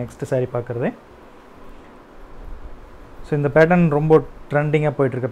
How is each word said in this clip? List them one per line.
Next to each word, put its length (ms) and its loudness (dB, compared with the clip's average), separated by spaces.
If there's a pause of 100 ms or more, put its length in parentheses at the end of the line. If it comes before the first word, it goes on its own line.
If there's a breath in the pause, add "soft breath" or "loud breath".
Next 300 -10
saree 240 0
பார்க்குறது. 340 -4 (2250)
So, 160 -6
இந்த 160 0
pattern 320 6 (100)
ரொம்ப 220 6 (320)
ட்ரெண்டிங்காக 480 2
போயிட்டுருக்க 320 0